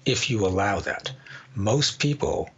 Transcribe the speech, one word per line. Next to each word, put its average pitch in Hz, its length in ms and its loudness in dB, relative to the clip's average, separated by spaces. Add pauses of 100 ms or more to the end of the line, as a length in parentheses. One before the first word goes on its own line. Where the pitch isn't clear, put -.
if - 260 0
you 107 160 2
allow 98 340 2
that. - 300 -6 (460)
Most 107 420 2
people, - 600 0